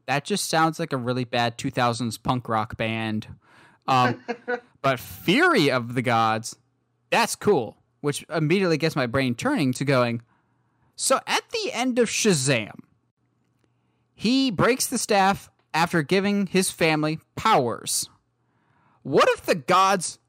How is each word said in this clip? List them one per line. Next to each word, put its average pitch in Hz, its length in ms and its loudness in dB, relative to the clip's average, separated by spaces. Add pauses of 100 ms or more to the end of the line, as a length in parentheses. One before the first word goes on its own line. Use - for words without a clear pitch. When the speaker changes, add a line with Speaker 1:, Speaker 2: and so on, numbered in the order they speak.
Speaker 1:
"That 139 180 -2
just - 260 -4
sounds 160 300 0
like 165 140 -6
a 139 40 -2
really 123 280 -2
bad 120 320 -2
two 139 120 -6
thousands 120 480 -2
punk 127 300 -2
rock 110 300 -4
band." 110 500 -4 (580)
Um, 127 380 2 (280)
Speaker 2:
<laughs> - 300 -10
Speaker 1:
but 135 200 0
Fury 240 680 2
of 123 240 -2
the 127 80 -2
Gods, 113 540 0 (540)
that's 214 260 0
cool, 156 400 0 (240)
which - 340 -4
immediately 165 440 0
gets 156 180 -2
my 131 120 0
brain 127 280 0
turning 185 380 0
to - 100 -4
going, 123 380 2 (720)
so - 320 0
at - 220 -2
the 427 240 -6
end 247 260 -2
of 233 80 4
Shazam, 135 720 0 (1300)
he 262 380 0
breaks 214 360 2
the 247 100 -4
staff 196 520 0 (240)
after 165 280 2
giving 196 460 0
his 190 240 0
family 156 480 0 (160)
powers. - 720 0 (920)
What 202 260 4
if 466 160 -2
the 262 100 2
gods 185 720 0